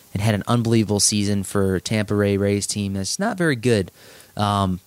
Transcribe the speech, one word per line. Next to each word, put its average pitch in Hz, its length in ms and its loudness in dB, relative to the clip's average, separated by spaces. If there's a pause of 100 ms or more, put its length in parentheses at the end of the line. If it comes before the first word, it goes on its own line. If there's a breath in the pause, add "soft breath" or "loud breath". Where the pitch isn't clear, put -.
(120)
and 101 100 -4
had 107 120 2
an 98 140 -2
unbelievable 113 520 2
season 101 440 0
for 95 360 0
Tampa 104 360 -2
Ray 101 200 2
Rays 101 320 0
team 104 260 -4
that's 95 260 -6
not 202 180 -4
very 165 180 0
good, 110 360 0 (440 loud breath)
um, 101 520 0